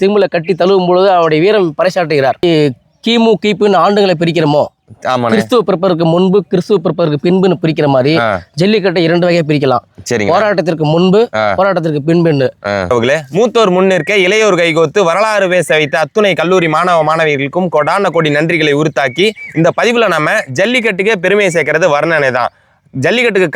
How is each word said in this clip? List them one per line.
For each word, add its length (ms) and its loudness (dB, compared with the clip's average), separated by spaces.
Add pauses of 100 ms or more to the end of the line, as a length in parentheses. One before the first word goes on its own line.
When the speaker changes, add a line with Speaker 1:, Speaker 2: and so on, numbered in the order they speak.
Speaker 1:
திமில 260 2
கட்டி 260 -4
தழுவும் 320 2
பொழுது 240 2
அவருடைய 320 2
வீரம் 400 0
பறைசாட்டுகிறார். 520 0 (120)
கி-, 240 2 (360)
கிமு, 260 2 (100)
கிபின்னு 340 0
ஆண்டுகளை 420 2
பிரிக்கிறோமோ, 460 0 (380)
Speaker 2:
ஆமாண்ணே. 240 -2
Speaker 1:
கிறிஸ்துவ 360 0
பிறப்பதற்கு 420 -2
முன்பு, 440 2
கிறிஸ்துவ 320 -2
பிறப்பதற்கு 500 -2
பின்புன்னு 320 2
பிரிக்கிற 240 -2
மாதிரி 320 2
Speaker 2:
ஆ. 220 -2 (200)
Speaker 1:
ஜல்லிக்கட்டை 380 0
இரண்டு 300 0
வகையா 180 2
பிரிக்கலாம். 380 0 (260)
Speaker 2:
சரிங்க. 180 0
Speaker 1:
போராட்டத்திற்கு 540 0
முன்பு, 520 2
Speaker 2:
ஆ. 220 0
Speaker 1:
போராட்டத்திற்கு 500 0
பின்புன்னு. 420 0 (180)
Speaker 2:
ஆ. 220 -2
அவர்களே, 320 0 (100)
மூத்தோர் 400 0
முன்னிற்க 460 0
இளையோர் 380 2
கைகோத்து 500 0
வரலாறு 440 0
பேச 280 0
வைத்த 220 0
அத்துணை 360 0
கல்லூரி 340 0
மாணவ 460 0
மாணவியர்களுக்கும் 580 -2
கொடான 380 0
கோடி 200 0
நன்றிகளை 420 0
உரித்தாக்கி, 580 -2 (240)
இந்த 160 2 (120)
பதிவுல 260 0
நம்ம 220 0
ஜல்லிக்கட்டுக்கே 840 -2
பெருமையை 400 0
சேர்க்கிறது 460 0
வர்ணனை 340 0
தான். 200 -2 (480)
ஜல்லிக்கட்டுக்கு 560 0